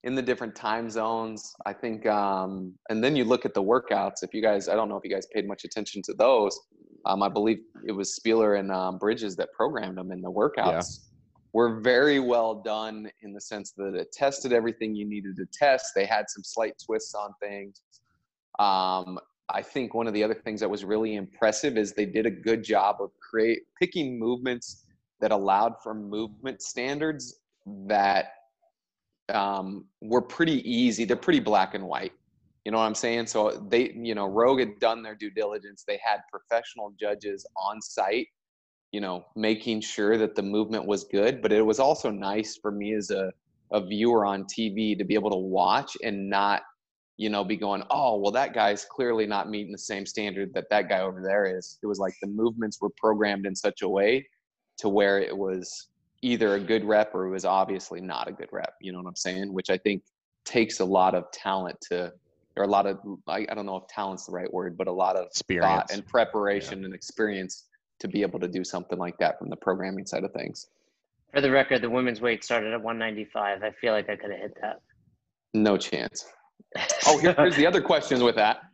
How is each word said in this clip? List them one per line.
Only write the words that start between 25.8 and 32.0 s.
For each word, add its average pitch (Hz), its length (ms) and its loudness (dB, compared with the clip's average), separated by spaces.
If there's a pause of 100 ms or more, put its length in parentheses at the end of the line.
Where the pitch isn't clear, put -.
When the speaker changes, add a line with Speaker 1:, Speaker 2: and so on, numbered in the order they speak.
Speaker 1:
for 110 100 -10
movement 107 720 -8
standards 143 760 -6 (460)
that, 98 460 2 (960)
um, 98 560 -2 (160)
were 117 200 2
pretty 156 480 0
easy. 117 360 2
They're 117 100 2
pretty 156 240 4
black 101 360 2
and 95 120 -6
white. 85 260 -6 (500)